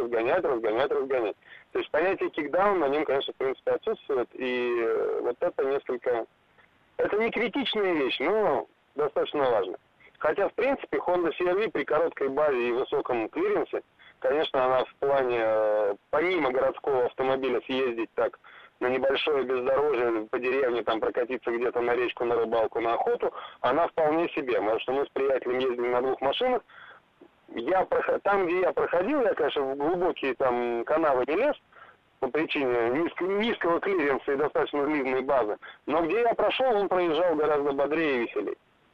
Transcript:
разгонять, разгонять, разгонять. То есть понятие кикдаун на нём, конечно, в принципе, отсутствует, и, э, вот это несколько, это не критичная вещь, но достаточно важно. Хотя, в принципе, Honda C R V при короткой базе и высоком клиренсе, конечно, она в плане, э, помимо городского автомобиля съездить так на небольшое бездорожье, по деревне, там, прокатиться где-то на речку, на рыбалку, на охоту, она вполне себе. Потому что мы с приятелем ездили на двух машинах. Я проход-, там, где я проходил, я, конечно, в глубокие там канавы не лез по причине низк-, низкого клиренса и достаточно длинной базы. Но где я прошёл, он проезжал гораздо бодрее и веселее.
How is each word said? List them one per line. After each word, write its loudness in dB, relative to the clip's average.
разгонять, 2
разгонять, 0
разгонять. -2
То -4
есть -4
понятие 0
кикдаун 0
на 2
нём, 0
конечно, -2
в -20
принципе, -2
отсутствует, -2
и, -2
э, 0
вот -2
это 0
несколько, -2
это 0
не 0
критичная -2
вещь, 0
но 0
достаточно 0
важно. 0
Хотя, 0
в -8
принципе, -2
Honda 0
C -2
R 2
V 0
при -4
короткой 0
базе 2
и 0
высоком -2
клиренсе, -2
конечно, 0
она 2
в -10
плане, 2
э, 2
помимо 0
городского 0
автомобиля 0
съездить -2
так -2
на 0
небольшое 0
бездорожье, 0
по -2
деревне, 0
там, 0
прокатиться -2
где-то -2
на 2
речку, -2
на 2
рыбалку, 0
на 0
охоту, -2
она 2
вполне 0
себе. -2
Потому 0
что -4
мы 0
с -4
приятелем 0
ездили -2
на 2
двух -2
машинах. 0
Я 2
проход-, 0
там, 2
где 0
я 2
проходил, 0
я, 2
конечно, 0
в -4
глубокие 0
там 0
канавы 2
не 0
лез 0
по -2
причине 0
низк-, -2
низкого 0
клиренса 0
и 0
достаточно 0
длинной 0
базы. 0
Но 0
где 0
я 2
прошёл, 2
он 2
проезжал 2
гораздо 0
бодрее 0
и -2
веселее. -6